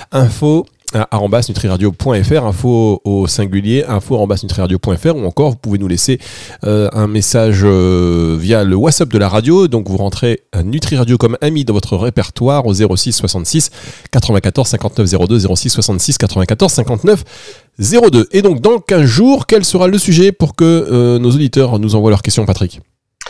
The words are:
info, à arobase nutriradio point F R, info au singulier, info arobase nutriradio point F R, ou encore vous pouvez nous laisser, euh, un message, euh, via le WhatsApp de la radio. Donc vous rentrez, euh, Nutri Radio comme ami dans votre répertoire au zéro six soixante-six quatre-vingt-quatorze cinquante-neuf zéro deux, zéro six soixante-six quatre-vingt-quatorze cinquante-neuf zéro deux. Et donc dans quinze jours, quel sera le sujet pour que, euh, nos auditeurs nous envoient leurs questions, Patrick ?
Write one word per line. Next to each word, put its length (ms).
info, 540
à 240
arobase 320
nutriradio 420
point 320
F 160
R, 60
info 600
au 220
singulier, 600
info 260
arobase 300
nutriradio 340
point 180
F 100
R, 100
ou 80
encore 260
vous 60
pouvez 220
nous 100
laisser, 320
euh, 280
un 140
message, 580
euh, 720
via 240
le 140
WhatsApp 320
de 100
la 100
radio. 400
Donc 200
vous 80
rentrez, 460
euh, 80
Nutri 340
Radio 200
comme 240
ami 240
dans 80
votre 240
répertoire 680
au 80
zéro 220
six 160
soixante-six 580
quatre-vingt-quatorze 560
cinquante-neuf 400
zéro 180
deux, 120
zéro 180
six 140
soixante-six 480
quatre-vingt-quatorze 560
cinquante-neuf 500
zéro 320
deux. 220
Et 100
donc 200
dans 180
quinze 240
jours, 440
quel 180
sera 240
le 100
sujet 320
pour 240
que, 100
euh, 540
nos 140
auditeurs 480
nous 160
envoient 140
leurs 120
questions, 240
Patrick ? 360